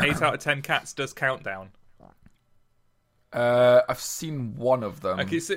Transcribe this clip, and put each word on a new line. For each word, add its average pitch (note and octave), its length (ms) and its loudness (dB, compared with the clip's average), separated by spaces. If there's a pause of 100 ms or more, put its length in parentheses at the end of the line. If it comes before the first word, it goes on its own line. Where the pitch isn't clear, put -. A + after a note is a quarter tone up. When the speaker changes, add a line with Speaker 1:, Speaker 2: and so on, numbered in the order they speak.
Speaker 1:
Eight D3 220 0
out D3 120 2
of C#3+ 60 -10
ten C#3+ 220 -4
Cats D3 300 -4
Does C3+ 200 -6
Countdown? G2 580 -6 (1600)
Speaker 2:
Uh, B2 560 6
I've B2+ 120 -4
seen C3+ 560 -8
one B2 260 2
of G2 200 -8
them. F#2 180 -2
Speaker 1:
Okay, B2 200 -2
so F#3 160 -6